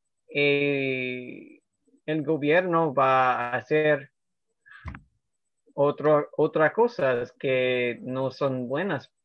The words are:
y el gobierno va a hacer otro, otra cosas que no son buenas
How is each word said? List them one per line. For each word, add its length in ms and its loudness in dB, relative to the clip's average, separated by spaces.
y 1300 -2
el 180 -2
gobierno 680 2
va 560 2
a 60 -2
hacer 540 0
otro, 640 2
otra 360 2
cosas 680 0
que 640 0
no 280 -4
son 380 -4
buenas 440 -4